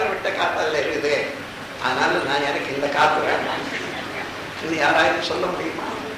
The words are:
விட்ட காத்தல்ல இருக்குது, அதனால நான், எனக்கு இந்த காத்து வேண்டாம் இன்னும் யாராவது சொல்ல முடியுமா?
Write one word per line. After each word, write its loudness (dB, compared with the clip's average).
விட்ட -2
காத்தல்ல 0
இருக்குது, 0
அதனால 2
நான், 0
எனக்கு -2
இந்த 0
காத்து 4
வேண்டாம் -2
இன்னும் -2
யாராவது 4
சொல்ல 0
முடியுமா? -2